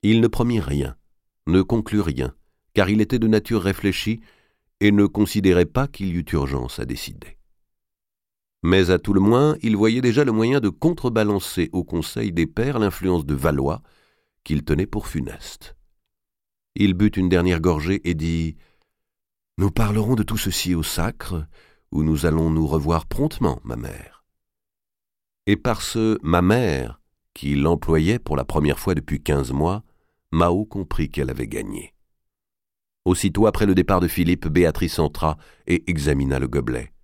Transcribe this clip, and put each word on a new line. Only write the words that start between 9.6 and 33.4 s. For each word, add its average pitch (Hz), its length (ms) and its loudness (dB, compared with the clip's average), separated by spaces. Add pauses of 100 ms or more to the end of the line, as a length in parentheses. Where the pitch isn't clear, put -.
il 113 140 0
voyait 113 260 2
déjà 127 220 2
le 131 80 0
moyen 117 280 2
de 104 100 0
contrebalancer 104 1040 -2
au 92 100 -2
conseil 98 480 -4
des 82 160 0
pairs 123 320 -4
l'influence 90 460 0
de 73 100 -2
Valois, 69 460 -2 (600)
qu'il 73 200 -4
tenait 80 240 0
pour - 200 -8
funeste. - 680 -10 (1000)
Il 95 180 4
but 101 240 0
une 92 120 2
dernière 87 300 2
gorgée 82 500 0
et 87 40 0
dit : « 82 420 -4 (1000)
Nous 95 140 0
parlerons 110 440 0
de 107 80 0
tout 107 140 -4
ceci - 360 -2
au 82 100 0
sacre, 82 640 -6 (460)
où 76 120 0
nous 78 220 0
allons 80 240 2
nous 80 160 2
revoir 78 420 -2
promptement, 120 560 -2
ma 60 120 -8
mère. » - 480 -14 (1200)
Et 104 80 4
par 113 260 -2
ce « 110 400 0
ma 85 200 2
mère » 90 580 2 (340)
qui 71 220 -2
l'employait 80 640 2
pour - 160 -6
la 64 100 -2
première 73 340 0
fois 92 160 0
depuis 71 260 -4
quinze 69 300 0
mois, 82 320 -2 (480)
Mao 87 340 2
comprit - 440 -4
qu'elle 67 200 -4
avait 62 180 -6
gagné. 52 460 -10 (1120)
Aussitôt 95 420 2